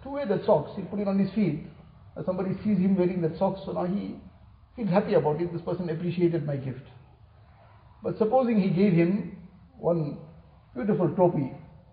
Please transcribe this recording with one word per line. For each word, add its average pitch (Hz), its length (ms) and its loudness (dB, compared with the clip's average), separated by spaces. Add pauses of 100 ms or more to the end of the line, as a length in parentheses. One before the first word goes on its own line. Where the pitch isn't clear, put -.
To 262 60 -12
wear 277 180 -4
that 190 180 0
socks, 160 300 4
he 190 80 -8
put 202 160 -8
it 202 80 -2
on 196 100 0
his 196 160 2
feet. 180 320 0 (500)
Now 160 100 -8
somebody 185 380 -2
sees 214 140 2
him 190 180 4
wearing 180 260 2
that 156 160 -2
socks, 196 280 0
so 175 60 -8
now 175 140 -2
he 196 300 -4 (600)
feels 220 140 -4
happy 202 260 2
about 151 260 2
it. 170 100 -4
This 165 100 -6
person 175 280 -4
appreciated 170 560 0
my 143 120 -4
gift. 127 260 -8 (1200)
But - 140 -4
supposing 226 440 4
he 185 80 2
gave 180 240 4
him 175 440 2 (400)
one 160 420 -2 (560)
beautiful 196 400 0
topi 170 360 2 (420)